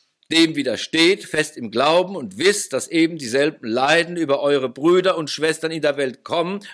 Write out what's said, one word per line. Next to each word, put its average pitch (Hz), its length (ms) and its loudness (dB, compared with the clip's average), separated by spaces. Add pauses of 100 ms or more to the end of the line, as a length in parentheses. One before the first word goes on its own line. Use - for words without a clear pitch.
(300)
dem 160 260 4
widersteht, 156 720 0
fest 151 320 -4
im 117 120 -10
Glauben 170 460 2
und 104 220 -10
wisst, 196 340 0
dass 127 160 -4
eben 165 300 0
dieselben 139 500 -2
Leiden 160 480 2
über 143 240 0
eure 139 300 0
Brüder 175 480 2
und 151 100 -6
Schwestern 160 440 -4
in 160 100 -8
der 143 160 2
Welt 131 260 -4
kommen, 170 500 -4